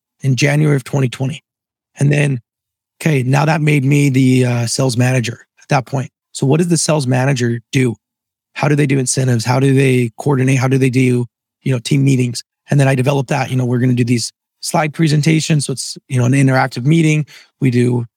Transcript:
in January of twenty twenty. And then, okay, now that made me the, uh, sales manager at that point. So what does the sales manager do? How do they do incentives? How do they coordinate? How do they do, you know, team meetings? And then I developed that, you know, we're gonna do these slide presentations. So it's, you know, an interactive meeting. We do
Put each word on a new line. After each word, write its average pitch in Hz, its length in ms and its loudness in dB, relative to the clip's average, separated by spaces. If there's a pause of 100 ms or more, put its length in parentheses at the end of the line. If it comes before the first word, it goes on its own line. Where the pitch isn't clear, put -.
(200)
in 135 160 0
January 147 400 2
of 131 80 -4
twenty 135 240 -2
twenty. 151 340 -8 (560)
And 143 140 2
then, 143 280 -2 (600)
okay, 147 220 0
now 139 240 0
that 147 160 0
made 147 220 2
me 143 260 2
the, 127 340 4
uh, 120 220 -2
sales 131 320 -2
manager 123 480 -2 (160)
at - 60 -20
that 139 180 0
point. 135 240 -6 (220)
So - 140 -4
what 139 120 2
does 175 100 0
the 170 80 2
sales 151 300 -2
manager 127 540 -2 (120)
do? 127 240 0 (560)
How - 160 -4
do 147 60 2
they 147 120 2
do 135 120 0
incentives? 127 460 -2
How 127 160 0
do 139 120 2
they 127 460 2
coordinate? 135 400 0
How 127 100 0
do 131 80 2
they 131 140 2
do, 123 340 0 (380)
you 135 100 -2
know, 127 60 -2
team 139 260 0
meetings? 127 380 0 (260)
And 139 100 2
then 135 100 4
I 135 60 2
developed 139 360 -2
that, 131 200 -4
you 131 60 -2
know, 127 80 0
we're 120 140 -2
gonna 127 160 2
do 120 100 0
these 117 260 -2 (300)
slide 156 320 -2
presentations. 151 760 0
So - 60 -8
it's, - 240 -10 (120)
you 131 100 -2
know, 123 80 2
an 127 60 2
interactive 131 520 0
meeting. 156 400 2 (360)
We 135 100 0
do 123 340 0 (120)